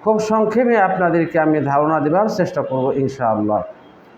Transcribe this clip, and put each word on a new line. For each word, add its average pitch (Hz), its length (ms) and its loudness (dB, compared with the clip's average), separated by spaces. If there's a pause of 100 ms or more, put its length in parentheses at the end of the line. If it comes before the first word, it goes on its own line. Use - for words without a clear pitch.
খুব 214 160 2
সংক্ষেপে 220 580 2
আপনাদেরকে 175 600 0
আমি 156 220 2
ধারণা 147 380 0
দেবার 160 280 0
চেষ্টা 180 340 -2
করব 135 360 -2
ইনশাআল্লাহ। 110 640 -2 (560)